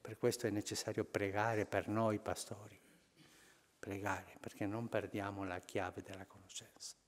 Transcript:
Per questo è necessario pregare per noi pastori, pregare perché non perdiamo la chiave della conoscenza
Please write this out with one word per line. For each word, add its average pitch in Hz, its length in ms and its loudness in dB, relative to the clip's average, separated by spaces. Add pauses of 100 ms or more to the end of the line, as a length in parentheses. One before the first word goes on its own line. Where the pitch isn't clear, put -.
Per - 180 -8
questo 117 300 4
è - 20 4
necessario 104 540 0
pregare 104 600 2
per 95 220 2
noi 107 320 4
pastori, - 580 -6 (1000)
pregare 98 640 -2
perché - 260 -4
non 110 220 -2
perdiamo 98 560 0
la 92 160 -2
chiave 95 420 -2
della 95 240 -10
conoscenza - 720 -14 (120)